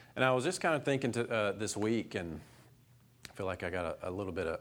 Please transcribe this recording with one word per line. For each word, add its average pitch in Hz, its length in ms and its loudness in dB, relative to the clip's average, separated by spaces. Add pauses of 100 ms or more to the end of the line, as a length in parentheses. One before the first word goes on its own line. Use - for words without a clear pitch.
(140)
And 123 100 2
I 131 60 6
was 127 140 4
just 180 160 -2
kinda 165 180 2
thinking 135 340 2
to, 117 160 0
uh, 104 240 2
this 98 240 -4
week, 110 380 2
and 85 260 -4 (880)
I - 40 -20
feel 98 140 -6
like 92 180 -4
I 87 60 -2
got 85 300 -2
a, 87 80 -6
a 92 40 -2
little 95 200 -4
bit 87 140 -2
of 82 140 -2